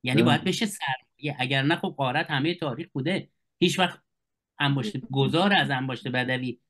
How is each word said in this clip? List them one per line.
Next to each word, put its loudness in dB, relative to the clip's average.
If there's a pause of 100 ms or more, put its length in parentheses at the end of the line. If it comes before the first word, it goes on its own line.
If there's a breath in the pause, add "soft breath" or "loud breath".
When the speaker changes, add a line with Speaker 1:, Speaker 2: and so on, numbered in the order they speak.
Speaker 1:
یعنی 4
Speaker 2:
بله. 6
Speaker 1:
باید 4
بشه 0
سرمایه، -6
اگر 0
نه 2
خب -6
غارت -2
همه 0
تاریخ -6
بوده، -4 (300)
هیچ 2
وقت 0 (560)
انباشت، 0
گذار 2
از 4
انباشت -4
بدوی -2 (120)